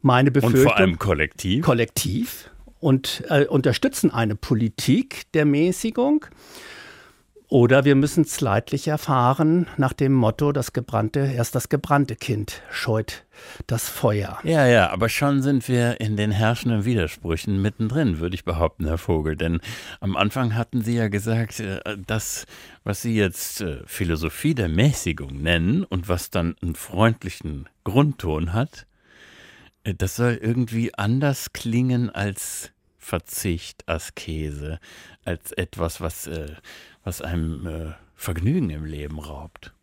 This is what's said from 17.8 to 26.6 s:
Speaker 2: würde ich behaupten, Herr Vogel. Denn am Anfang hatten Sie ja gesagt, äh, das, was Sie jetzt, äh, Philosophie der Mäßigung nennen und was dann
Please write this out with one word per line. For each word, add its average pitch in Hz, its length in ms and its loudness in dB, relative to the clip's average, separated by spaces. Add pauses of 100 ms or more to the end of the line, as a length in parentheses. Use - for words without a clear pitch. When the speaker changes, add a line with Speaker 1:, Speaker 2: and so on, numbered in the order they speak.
Speaker 2:
würde 87 160 -2
ich - 100 -8
behaupten, 80 400 0
Herr 80 140 0
Vogel. 78 360 0
Denn 82 260 0 (400)
am 98 140 -2
Anfang 107 420 0
hatten 120 260 -2
Sie 120 140 -2
ja 113 120 0
gesagt, 110 520 -2
äh, 95 200 -6 (260)
das, - 380 -4 (400)
was 101 160 -4
Sie 113 160 -2
jetzt, - 460 -2
äh, 80 240 -6
Philosophie 82 680 -2
der 107 140 0
Mäßigung 78 720 0
nennen 87 440 2
und 90 220 -4
was 90 220 -2
dann 85 320 -2